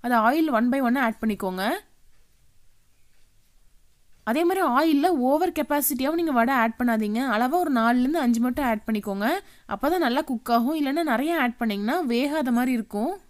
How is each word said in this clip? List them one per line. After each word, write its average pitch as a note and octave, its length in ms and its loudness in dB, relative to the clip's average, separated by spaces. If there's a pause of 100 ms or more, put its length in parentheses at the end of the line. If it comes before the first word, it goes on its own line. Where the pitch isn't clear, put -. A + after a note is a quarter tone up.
அது B3 100 0 (140)
ஆயில் D#4 300 2
one A#3 160 2
by C#4 140 0
one B3 180 2
ஆட் A3 160 -2
பண்ணிக்கோங்க. G3 420 -2 (2750)
அதே C#4 180 0
மாதிரி F#4+ 140 0 (160)
ஆயில்ல D#4 300 4 (200)
ஓவர் D#4+ 300 2
கெப்பாசிட்டியாவும் D4 640 -2
நீங்க D#4+ 160 0
வடை A#3 160 2 (100)
ஆட் A3+ 160 -2
பண்ணாதீங்க. A3 400 0 (160)
அளவா B3+ 280 0
ஒரு D#4 140 -2
நாலுல A#3+ 260 2
இருந்து D#4 200 0
அஞ்சு A#3+ 220 2
மட்டும் B3+ 240 -2
ஆட் G#3+ 180 -4
பண்ணிக்கோங்க. G3+ 400 -4 (460)
அப்பதான் D#4+ 320 -2
நல்லா C4 240 0
குக் A#3+ 260 -4
ஆகும். B3+ 240 0
இல்லைன்னா D4 320 -2
நிறைய C4+ 200 0 (120)
ஆட் A3+ 180 -2
பண்ணீங்கன்னா G#3+ 360 -2 (140)
வேகாத C#4 460 0
மாதிரி B3+ 200 0
இருக்கும். A3+ 340 -4 (180)